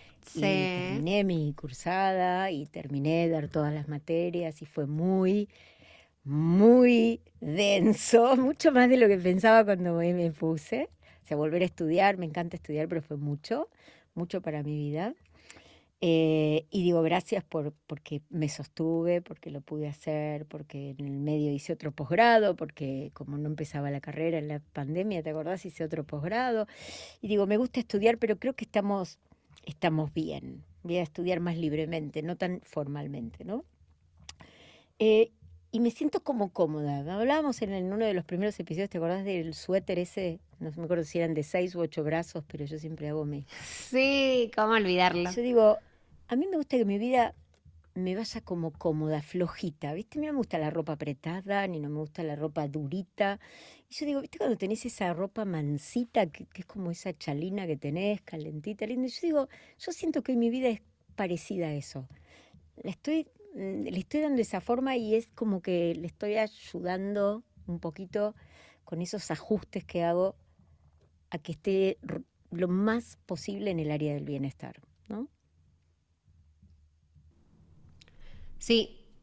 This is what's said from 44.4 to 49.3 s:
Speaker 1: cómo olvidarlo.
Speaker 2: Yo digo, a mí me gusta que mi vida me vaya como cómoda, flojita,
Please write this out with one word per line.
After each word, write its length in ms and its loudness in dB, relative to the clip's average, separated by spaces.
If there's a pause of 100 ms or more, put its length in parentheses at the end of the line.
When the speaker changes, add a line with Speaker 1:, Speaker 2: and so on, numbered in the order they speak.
Speaker 1:
cómo 180 4
olvidarlo. 580 4
Speaker 2:
Yo 100 -4
digo, 360 8 (500)
a 100 -2
mí 120 2
me 60 -2
gusta 220 0
que 80 2
mi 120 0
vida 380 2 (580)
me 220 -2
vaya 260 -6
como 300 -6
cómoda, 500 -2
flojita, 720 -4